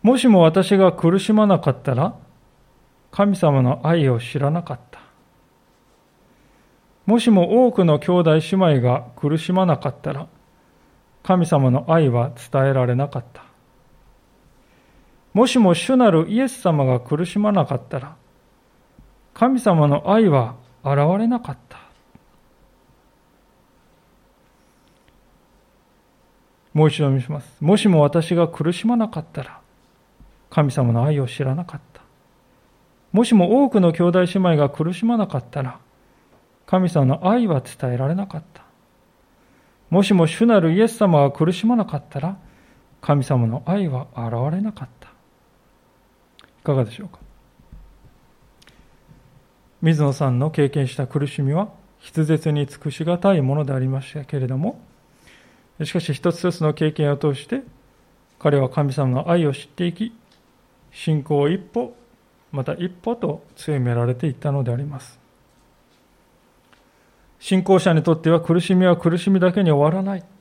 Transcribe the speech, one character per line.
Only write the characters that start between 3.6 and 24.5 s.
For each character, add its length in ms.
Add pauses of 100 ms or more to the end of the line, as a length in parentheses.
の 220
愛 260
を 100
知 200
ら 100
な 140
か 100
っ 60 (100)
た。 100 (2000)
も 140
し 100
も 380
多 40
く 140
の 140
兄 120
弟 260
姉 40 (120)
妹 280
が 240 (100)
苦 220
し 140
ま 160
な 100
か 120
っ 120
た 120
ら、 140 (960)
神 240
様 240
の 200
愛 200
は 220 (200)
伝 200
え 20
ら 140
れ 80
な 120
か 120
っ 40 (100)
た。 100 (1900)
も 120
し 140
も 160
主 200
な 140
る 200
イ 100
エ 80
ス 140
様 240
が 140
苦 260
し 120
ま 140
な 160
か 80
っ 120
た 120
ら、 160 (1200)
神 240
様 300
の 200
愛 200
は 260 (260)
現 140 (240)
れ 80
な 140
か 100
っ 60 (100)
た。」 100 (4000)